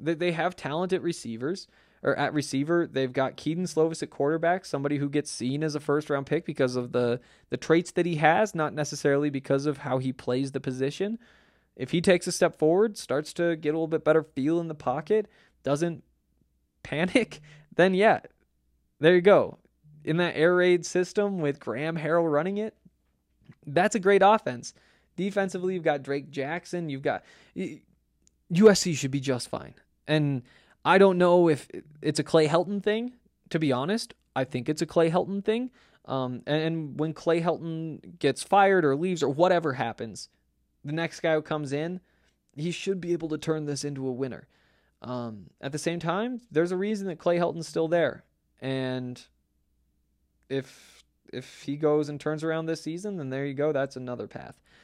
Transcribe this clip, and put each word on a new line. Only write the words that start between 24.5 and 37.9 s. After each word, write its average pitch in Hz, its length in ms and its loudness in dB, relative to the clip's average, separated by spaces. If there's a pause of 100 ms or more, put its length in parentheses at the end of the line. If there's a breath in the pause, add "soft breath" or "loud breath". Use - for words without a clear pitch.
Defensively, 190 600 -2
you've 170 80 -6
got 147 200 0
Drake 139 260 -6
Jackson. 156 600 -6
You've 135 120 -8
got, 131 220 -2 (320 soft breath)
y-, 160 240 -8 (680)
U 196 200 10
S 196 120 6
C 175 120 0
should 139 160 -4
be 139 120 -4
just 131 260 -4
fine. - 260 -10 (320)
And 147 380 0 (420 soft breath)
I 175 120 6
don't 190 200 8
know 175 300 6
if 147 220 0 (320)
it's 151 180 -2
a 151 40 0
Clay 156 240 4
Helton 175 360 0
thing, 226 300 -2 (360)
to - 80 -2
be 156 140 2
honest. 151 420 -2 (220)
I 135 80 0
think 123 240 -8
it's 151 140 -2
a 165 40 -2
Clay 165 240 2
Helton 185 340 -2
thing. 240 280 -2 (340 soft breath)
Um, 127 400 -6
and, 151 160 -2
and 160 380 -4
when 156 140 -2
Clay 165 280 0
Helton 160 800 -6